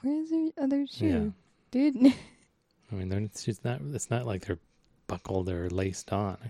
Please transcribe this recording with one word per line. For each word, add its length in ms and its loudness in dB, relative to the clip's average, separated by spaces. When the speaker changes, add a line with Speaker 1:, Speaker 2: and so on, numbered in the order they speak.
Speaker 1:
"Where's 260 -2
your 220 0
other 240 2
shoe, 220 -2
Speaker 2:
Yeah. 220 2
Speaker 1:
dude?" 260 4
<laughs> 960 2
Speaker 2:
I 40 -4
mean, 140 -2
they're, 120 0
it's 220 -6
just 220 -4
not, 160 -4
it's 200 -4
not 160 0
like 180 -4
they're 140 -2
buckled 420 -2
or 220 -2
laced 420 -2
on 220 0
or 40 -18